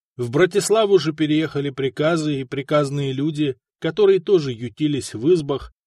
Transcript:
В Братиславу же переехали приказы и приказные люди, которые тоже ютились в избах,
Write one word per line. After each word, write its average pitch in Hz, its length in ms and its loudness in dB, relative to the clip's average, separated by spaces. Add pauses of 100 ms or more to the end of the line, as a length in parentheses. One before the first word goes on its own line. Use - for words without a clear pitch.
(160)
В 120 140 -6
Братиславу 196 680 4
же 156 140 -4
переехали 151 580 -2
приказы 147 680 -2
и 131 40 -8
приказные 139 680 -2
люди, 147 460 -2 (200)
которые 196 400 2
тоже 170 340 0
ютились 123 640 -4
в 123 200 2
избах, 143 380 -4 (140)